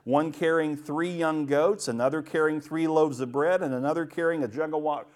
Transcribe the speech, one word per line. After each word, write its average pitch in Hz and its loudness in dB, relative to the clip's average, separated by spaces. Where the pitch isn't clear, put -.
"One 147 2
carrying 160 0
three 151 -4
young 156 -2
goats, 151 2
another 131 0
carrying 156 0
three 160 -2
loaves 156 4
of 123 -4
bread, 165 2
and 143 -2
another 147 0
carrying 165 -2
a 117 -2
jug 156 -4
of 151 -2
wa-, 147 -2